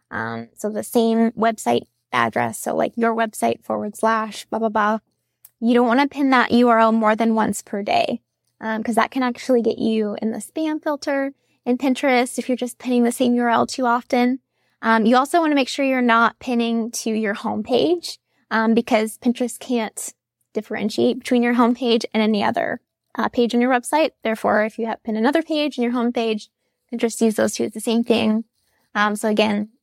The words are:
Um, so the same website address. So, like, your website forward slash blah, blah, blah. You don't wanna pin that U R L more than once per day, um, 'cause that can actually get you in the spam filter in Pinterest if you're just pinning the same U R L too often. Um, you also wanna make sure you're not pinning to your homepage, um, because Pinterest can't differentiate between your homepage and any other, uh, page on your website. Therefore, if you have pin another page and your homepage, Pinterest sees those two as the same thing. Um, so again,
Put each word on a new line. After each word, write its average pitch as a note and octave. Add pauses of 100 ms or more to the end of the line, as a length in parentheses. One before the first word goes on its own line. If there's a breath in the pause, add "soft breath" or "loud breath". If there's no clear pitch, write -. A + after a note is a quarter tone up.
Um, A3+
so G#3+
the G#3+
same A3+
website A3+ (280)
address. A#2+
So, -
like, -
your A3+
website A3+
forward G#3
slash A3
blah, A3+
blah, A3+
blah. G#3+ (600)
You A#3
don't A#3+
wanna C4
pin C#4
that B3
U A#3+
R A3+
L A3+
more A3
than A3+
once G#3+
per G3+
day, - (380)
um, A3
'cause A3
that A3+
can C4+
actually B3
get A3
you A3
in A3
the -
spam D#4
filter C#4 (300)
in B3
Pinterest B3+
if -
you're B3+
just A#3+
pinning A#3+
the A#3+
same A#3+
U A#3+
R A#3+
L A#3
too -
often. B3 (420)
Um, A3+
you A#3+
also C#4
wanna D#4
make C#4
sure C#4
you're C4
not A#3
pinning A#3
to -
your A3
homepage, A3+ (320)
um, A3+
because A3
Pinterest A#3+
can't - (400)
differentiate A3+
between A#3+
your A#3+
homepage A#3+
and A3
any G#3+
other, - (360)
uh, A3
page A#3
on A#3+
your B3
website. C4+ (120)
Therefore, G#3+
if A3
you A3+
have -
pin G#3+
another C#4+
page D4+
and A#3+
your A#3+
homepage, A#3 (420)
Pinterest A#3
sees A3+
those A3
two A#3
as A3
the A3
same A#3
thing. A3 (500)
Um, G#3
so A3
again, G#3+ (140)